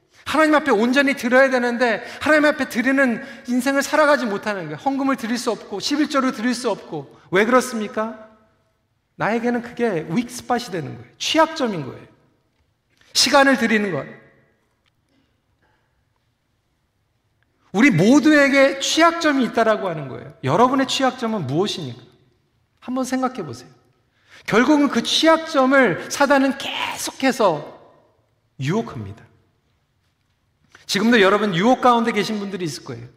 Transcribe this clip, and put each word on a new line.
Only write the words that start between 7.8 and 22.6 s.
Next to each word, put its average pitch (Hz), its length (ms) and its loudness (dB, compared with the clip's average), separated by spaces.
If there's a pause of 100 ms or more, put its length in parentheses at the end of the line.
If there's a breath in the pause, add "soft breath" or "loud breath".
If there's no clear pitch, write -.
나에게는 233 460 -2
그게 202 460 -4
윅스팟이 233 640 -6
되는 135 260 -8
거예요. - 220 -20
취약점인 254 680 -2
거예요. - 220 -16 (1040 soft breath)
시간을 269 460 4
드리는 208 320 0
것. 139 160 -6 (3750)
우리 247 180 4
모두에게 277 880 4
취약점이 320 680 0
있다라고 214 440 0
하는 151 200 -8
거예요. 127 260 -14 (100)
여러분의 247 420 2
취약점은 226 600 -2
무엇입니까? 147 560 -4 (760)